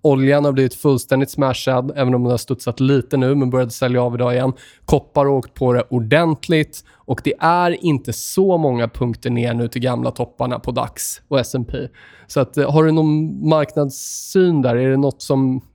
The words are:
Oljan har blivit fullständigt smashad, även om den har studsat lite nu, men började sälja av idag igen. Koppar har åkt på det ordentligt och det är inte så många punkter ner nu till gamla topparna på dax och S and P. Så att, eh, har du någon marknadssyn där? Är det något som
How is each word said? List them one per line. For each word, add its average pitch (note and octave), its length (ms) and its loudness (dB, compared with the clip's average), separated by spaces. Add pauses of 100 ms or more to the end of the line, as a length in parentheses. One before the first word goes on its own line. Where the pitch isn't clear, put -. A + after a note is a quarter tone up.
Oljan C#3 440 4
har C#3+ 80 2
blivit C3 220 0
fullständigt C3+ 560 0
smashad, C3 640 -2
även C3 180 0
om B2 80 2
den B2 80 0
har A#2+ 80 0
studsat - 420 -6
lite C3+ 360 2
nu, C3 180 2
men C3+ 160 0
började B2+ 200 0
sälja B2 320 0
av A#2+ 120 -2
idag A#2+ 200 0
igen. C3 180 0 (320)
Koppar - 400 0
har C#3 80 2
åkt C3 220 -4
på B2+ 180 0
det B2 180 2
ordentligt D3 1000 0
och - 320 -6
det D3 160 0
är F3 440 0
inte C3 280 0
så F#3+ 460 0
många B2 300 0
punkter B2 420 -4
ner A#2+ 240 -2
nu A#2 140 -2
till A#2+ 140 -6
gamla B2 280 -2
topparna B2 480 -6
på B2 120 -8
dax - 580 -8
och C#3 120 0
S - 140 -8
and A#2+ 140 -4
P. A#2+ 200 -10 (380)
Så - 140 -2
att, - 160 -2
eh, C#3 160 0
har D#3 120 4
du D#3+ 80 2
någon D#3 560 0
marknadssyn D#3 1120 0
där? B2 140 2
Är C3 140 2
det C3+ 60 2
något C#3 260 0
som C3 380 0 (140)